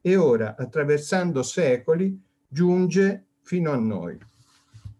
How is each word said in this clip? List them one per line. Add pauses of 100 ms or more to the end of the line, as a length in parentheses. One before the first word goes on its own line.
e
ora,
attraversando
secoli, (280)
giunge (140)
fino
a
noi. (800)